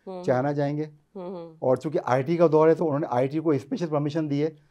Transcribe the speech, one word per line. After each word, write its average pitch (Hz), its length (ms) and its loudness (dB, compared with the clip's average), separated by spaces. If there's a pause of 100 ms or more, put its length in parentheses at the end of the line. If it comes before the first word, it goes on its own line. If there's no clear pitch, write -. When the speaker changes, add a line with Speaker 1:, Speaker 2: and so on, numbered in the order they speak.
Speaker 1:
हम्म। 185 140 -10
Speaker 2:
चाइना 139 300 0
जाएंगे। 147 380 -4 (260)
Speaker 1:
हम्म, 185 200 -12
हम्म। 170 260 -14
Speaker 2:
और 127 160 2
चूंकि 156 200 -4
आईटी 135 380 0
का 165 120 6
दौर 156 200 6
है 160 60 6
तो 170 100 0
उन्होंने 151 260 -2
आईटी 135 280 0
को 156 200 2
स्पेशल 175 280 -6
परमिशन 151 420 -2
दी 143 120 -2
है, 156 160 -2 (140)